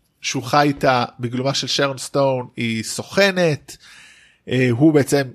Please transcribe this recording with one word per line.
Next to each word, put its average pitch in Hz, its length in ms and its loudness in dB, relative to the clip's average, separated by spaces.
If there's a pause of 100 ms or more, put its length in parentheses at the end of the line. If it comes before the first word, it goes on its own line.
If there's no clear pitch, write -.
(220)
שהוא 131 220 -6
חי 147 240 2
איתה 131 380 2 (140)
בגלומה 123 340 -4
של - 140 -6
שרון 139 300 -2
סטון 131 500 -2 (100)
היא 113 260 -4
סוכנת, 180 960 -2 (720)
אה, 127 220 2
הוא 147 220 4
בעצם 143 280 2 (140)